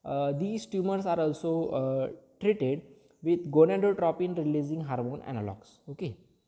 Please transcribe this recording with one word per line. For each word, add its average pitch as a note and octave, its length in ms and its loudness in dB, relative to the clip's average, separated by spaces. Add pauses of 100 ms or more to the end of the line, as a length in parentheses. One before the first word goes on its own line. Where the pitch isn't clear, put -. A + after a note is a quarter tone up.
Uh, C#3+ 280 -2
these G3+ 320 -4
tumors F#3+ 400 -2
are E3+ 140 0
also, D#3+ 500 0
uh, C3 380 0 (340)
treated F#3+ 400 0 (400)
with E3+ 280 0
gonadotropin F3+ 880 4
releasing D3+ 440 -2
hormone C3 400 -4
analogs, G#2 580 -8 (100)
okay. C#3 280 -8 (300)